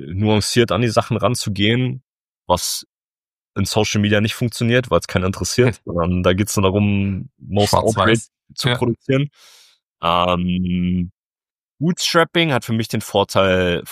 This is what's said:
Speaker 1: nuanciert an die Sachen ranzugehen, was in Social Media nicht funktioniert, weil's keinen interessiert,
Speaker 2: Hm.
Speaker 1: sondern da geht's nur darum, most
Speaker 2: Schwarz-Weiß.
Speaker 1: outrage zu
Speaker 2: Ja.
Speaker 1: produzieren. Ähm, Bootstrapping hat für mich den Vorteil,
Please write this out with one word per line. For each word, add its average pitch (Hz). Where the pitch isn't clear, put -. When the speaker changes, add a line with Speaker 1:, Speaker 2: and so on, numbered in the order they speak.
Speaker 1:
nuanciert 107
an 104
die 120
Sachen 110
ranzugehen, 117
was -
in 101
Social 107
Media 104
nicht 107
funktioniert, 120
weil's 85
keinen 90
interessiert, 98
Speaker 2:
Hm. -
Speaker 1:
sondern 87
da 90
geht's 104
nur 101
darum, 98
most 101
Speaker 2:
Schwarz-Weiß. -
Speaker 1:
outrage 107
zu -
Speaker 2:
Ja. 123
Speaker 1:
produzieren. 131
Ähm, 90
Bootstrapping 165
hat 120
für 120
mich 113
den 113
Vorteil, 92